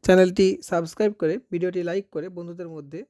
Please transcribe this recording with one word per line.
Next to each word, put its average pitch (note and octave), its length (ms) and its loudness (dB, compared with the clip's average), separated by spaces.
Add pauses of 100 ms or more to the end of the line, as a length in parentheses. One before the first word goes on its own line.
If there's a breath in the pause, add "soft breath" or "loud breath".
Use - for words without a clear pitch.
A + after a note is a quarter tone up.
চ্যানেলটি F#3 440 6 (220)
সাবস্ক্রাইব F3+ 420 -2 (100)
করে D#3+ 120 0 (160)
ভিডিওটি F3+ 340 -4
লাইক F#3 300 -6
করে D#3+ 160 -8
বন্ধুদের F3 400 -14
মধ্যে D#3 300 -14 (100)